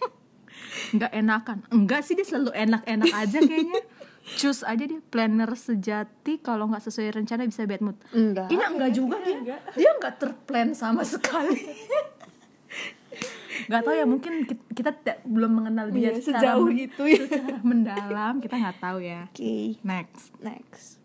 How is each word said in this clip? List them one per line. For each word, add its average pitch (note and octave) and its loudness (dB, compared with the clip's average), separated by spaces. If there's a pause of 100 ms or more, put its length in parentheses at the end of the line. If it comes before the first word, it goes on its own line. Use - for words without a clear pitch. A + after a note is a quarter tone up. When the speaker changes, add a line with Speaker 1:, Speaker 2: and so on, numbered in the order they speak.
(340)
Speaker 1:
<laughs> - -14
Enggak G#3+ 2
enakan. A3 0 (100)
Enggak A#3+ 4
sih, D#4+ -2
dia F#4+ 0
selalu C#4+ 0
enak-enak A3 2
aja G#3+ 0
kayaknya. D#4+ 4
Speaker 2:
<laughs> - -20 (380)
Speaker 1:
Cus - 0
aja A3+ -2
dia, D4+ -4
planner A3+ 2
sejati, G#3+ -4
kalau G#3+ -2
nggak G#3+ -2
sesuai G#3+ -4
rencana A#3 -4
bisa A3 -4
bad G3+ -4
mood. G#3 -4 (160)
Speaker 2:
Enggak. G3+ 0
Speaker 1:
Ini F#4 2
enggak C4 0
juga C4 0
dia. F#4 -2
Speaker 2:
Enggak. B3 -8 (120)
Speaker 1:
Dia E4 6
enggak B3+ -4
terplan C4 -2
sama A3+ 0
sekali. - -2
<laughs> D4+ -14 (2000)
Nggak A#3 2
tahu C#4+ 2
ya, D#4 4
mungkin C4 2 (120)
kit-, - -8
kita A#3+ -2
tidak, - -6
belum A3+ 2
mengenal A3 0
dia A3+ 2
Speaker 2:
Iya, A#3 -2
Speaker 1:
secara C4+ 0 (140)
Speaker 2:
sejauh A3+ 6
Speaker 1:
men-, A#3+ 2
Speaker 2:
itu C4+ -8
ya. D4+ 8
Speaker 1:
secara C4+ -2
mendalam, G#3+ 2
kita - -6
nggak G3 -2
tahu F#3 -6
ya. E3+ -8
Speaker 2:
Oke. A3+ -6 (260)
Speaker 1:
Next. F#3 -8
Speaker 2:
Next. - -16 (180)